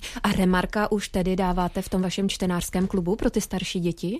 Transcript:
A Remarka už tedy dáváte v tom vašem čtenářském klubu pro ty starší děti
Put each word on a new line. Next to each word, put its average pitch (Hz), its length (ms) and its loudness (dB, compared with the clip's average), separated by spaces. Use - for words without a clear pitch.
A 202 80 4
Remarka 185 600 2
už 208 180 -2
tedy 185 260 2
dáváte 180 460 0
v - 80 -8
tom 190 120 0
vašem 190 280 0
čtenářském 180 580 0
klubu 185 280 0
pro 240 140 0
ty 220 120 0
starší 185 380 -4
děti 175 400 -2